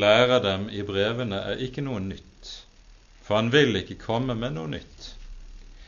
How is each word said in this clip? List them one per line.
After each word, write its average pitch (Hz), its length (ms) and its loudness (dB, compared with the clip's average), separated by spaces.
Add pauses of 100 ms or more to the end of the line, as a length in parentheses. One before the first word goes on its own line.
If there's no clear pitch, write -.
lærer 123 400 8
dem 98 260 -2
i 104 160 -6
brevene, 101 640 -2
er 113 160 -4
ikke 127 160 -8
noe 131 220 -4
nytt, - 480 -12 (720)
for 107 160 2
han 117 100 0
vil 127 300 6
ikke - 240 -8
komme 120 340 -2
med 127 160 -4
noe 160 220 -6
nytt. - 340 -16 (760)